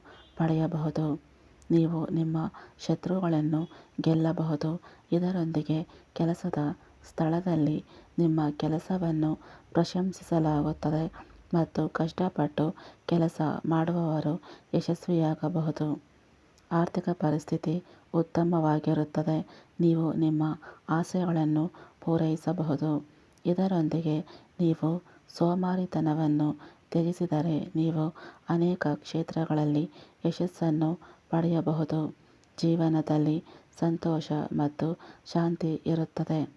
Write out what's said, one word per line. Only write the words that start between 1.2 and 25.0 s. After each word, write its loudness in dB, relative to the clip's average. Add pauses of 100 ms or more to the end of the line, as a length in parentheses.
ನೀವು 4 (100)
ನಿಮ್ಮ 0 (420)
ಶತ್ರುಗಳನ್ನು 0 (400)
ಗೆಲ್ಲಬಹುದು. 0 (400)
ಇದರೊಂದಿಗೆ 0 (340)
ಕೆಲಸದ -2 (440)
ಸ್ಥಳದಲ್ಲಿ 0 (400)
ನಿಮ್ಮ 4 (160)
ಕೆಲಸವನ್ನು 0 (400)
ಪ್ರಶಂಸಿಸಲಾಗುತ್ತದೆ 0 (480)
ಮತ್ತು 0
ಕಷ್ಟಪಟ್ಟು -2 (400)
ಕೆಲಸ 0 (280)
ಮಾಡುವವರು 0 (400)
ಯಶಸ್ವಿಯಾಗಬಹುದು. 0 (840)
ಆರ್ಥಿಕ 0
ಪರಿಸ್ಥಿತಿ -2 (380)
ಉತ್ತಮವಾಗಿರುತ್ತದೆ. 2 (420)
ನೀವು 4
ನಿಮ್ಮ 2 (460)
ಆಸೆಗಳನ್ನು 0 (340)
ಪೂರೈಸಬಹುದು. 0 (540)
ಇದರೊಂದಿಗೆ 0 (400)
ನೀವು 2 (440)